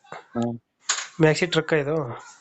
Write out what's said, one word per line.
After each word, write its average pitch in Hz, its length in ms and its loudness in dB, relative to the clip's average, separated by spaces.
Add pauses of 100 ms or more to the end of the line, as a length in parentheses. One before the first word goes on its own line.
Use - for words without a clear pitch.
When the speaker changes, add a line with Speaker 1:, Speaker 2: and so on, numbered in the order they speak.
(120)
Speaker 1:
ಹ್ಮ್. 120 460 -4 (600)
Speaker 2:
ಮ್ಯಾಕ್ಸಿ 156 260 4
ಟ್ರಕ್ 160 280 0
ಇದು? 151 280 0 (380)